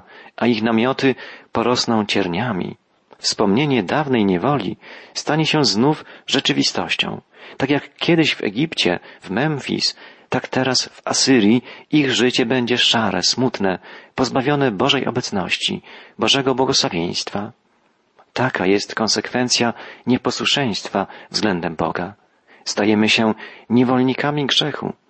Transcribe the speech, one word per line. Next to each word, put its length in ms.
a 100
ich 160
namioty 520
porosną 540
cierniami. 680
Wspomnienie 640
dawnej 420
niewoli 520
stanie 320
się 180
znów 400
rzeczywistością. 960
Tak 140
jak 260
kiedyś 380
w 80
Egipcie, 560
w 100
Memfis, 680
tak 200
teraz 400
w 160
Asyrii 600
ich 220
życie 340
będzie 320
szare, 440
smutne, 560
pozbawione 560
Bożej 360
obecności, 760
Bożego 360
błogosławieństwa. 1000
Taka 340
jest 280
konsekwencja 800
nieposłuszeństwa 1000
względem 460
Boga. 380
Stajemy 440
się 260
niewolnikami 760
grzechu. 460